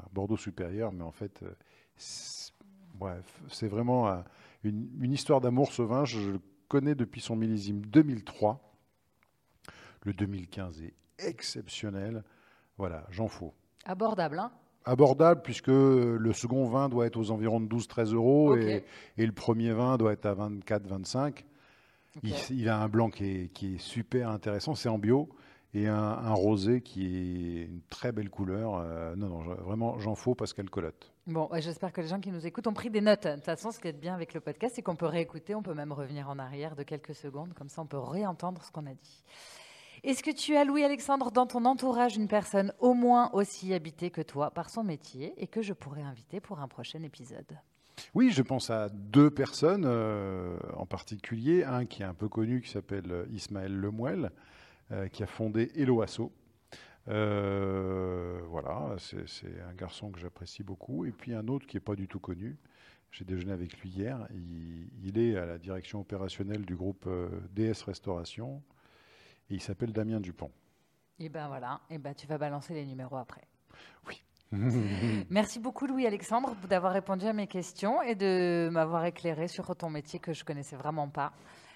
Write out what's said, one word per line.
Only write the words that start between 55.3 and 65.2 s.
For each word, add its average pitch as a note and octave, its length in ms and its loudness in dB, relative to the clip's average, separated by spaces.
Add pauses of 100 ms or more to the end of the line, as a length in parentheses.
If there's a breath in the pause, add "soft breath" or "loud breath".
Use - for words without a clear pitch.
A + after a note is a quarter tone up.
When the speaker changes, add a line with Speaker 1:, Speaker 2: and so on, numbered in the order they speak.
Speaker 1:
Hello B2+ 260 4
Asso. A2 300 -2 (800 loud breath)
Euh, F#2+ 1300 0 (100)
voilà, E2+ 480 -4
c'est, F#2 300 -10
c'est F2+ 400 -14
un F2 60 -14
garçon F2+ 380 -10
que F2 80 -14
j'apprécie F2 420 -14
beaucoup. B2 440 -8
Et C3 40 -6
puis A#2 240 -10
un A2 140 -6
autre C3+ 180 -4
qui - 100 -10
est F#2+ 40 -2
pas G#2 160 -4
du F#2+ 100 -6
tout F#2+ 140 -10
connu. F#2+ 360 -10 (540 soft breath)
J'ai - 140 -14
déjeuné F#2 260 -4
avec F2+ 300 -6
lui F#2 100 -12
hier. G#2+ 420 -6
Il, E2+ 580 -12 (120)
il G2 160 -2
est A#2 180 4